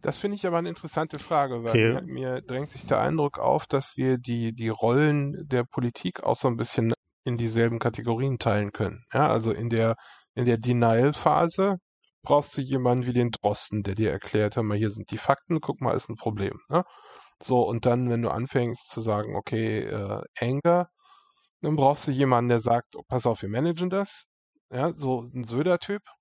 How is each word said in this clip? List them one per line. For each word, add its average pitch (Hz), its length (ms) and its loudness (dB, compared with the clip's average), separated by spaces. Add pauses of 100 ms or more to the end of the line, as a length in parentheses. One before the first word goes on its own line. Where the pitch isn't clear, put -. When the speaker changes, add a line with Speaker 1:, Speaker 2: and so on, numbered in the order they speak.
Speaker 1:
Das - 160 -4
finde 202 180 -4
ich 202 100 -8
aber 170 120 0
eine 170 120 -2
interessante 156 500 -6
Frage, 135 440 0
weil 117 120 0
Speaker 2:
Okay. 113 40 6
Speaker 1:
mir, 117 220 4
mir 127 400 -6
drängt 135 300 -8
sich - 140 -18
der 123 140 2
Eindruck 143 400 0
auf, - 280 2
dass - 280 -2
wir 131 220 2
die, 117 360 -4
die 113 160 -4
Rollen 143 800 0
der 123 160 0
Politik - 600 -4
auch 120 120 2
so - 140 -2
ein 117 80 -2
bisschen 113 360 0 (300)
in 120 140 -2
dieselben 117 420 0
Kategorien 120 580 -2
teilen 104 360 0
können. - 400 -4
Ja, 143 160 4
also 113 240 0
in 117 160 -4
der, 113 260 2 (400)
in 120 100 0
der 117 120 4
Denial-Phase 143 1200 2 (440)
brauchst 143 360 2
du 143 40 -4
jemanden 127 440 2
wie 123 80 -2
den 120 180 2
Drosten, 104 520 -2
der 101 120 -4
dir 104 160 0
erklärt, 104 460 -2
„Hör 117 60 0
mal, 104 140 0
hier 107 120 2
sind 104 220 -10
die 113 60 -8
Fakten, - 440 -2
guck - 200 -6
mal, - 140 0
ist - 140 -4
ein 113 80 -8
Problem“, 104 420 -4 (100)
ne? 170 140 2 (580)
So, 123 220 2
und 113 220 -2
dann, 123 240 2
wenn 117 120 0
du 117 80 -2
anfängst 120 600 -2
zu 117 120 -8
sagen, 107 340 -2
„Okay, 110 500 -2
äh, 101 360 -6 (180)
Anger“, 170 500 2 (720)
dann 156 160 0
brauchst 139 300 2
du 147 40 0
jemanden, 127 380 4
der 117 100 6
sagt, 117 360 0
„Oh, - 120 -14
pass 123 180 -2
auf, 113 160 0
wir 98 80 -6
managen 165 400 -2
das“, 196 360 -4 (460)
ja, 127 220 -2
so 131 280 -2 (120)
ein 123 120 -6
Söder-Typ. 175 580 -2 (180)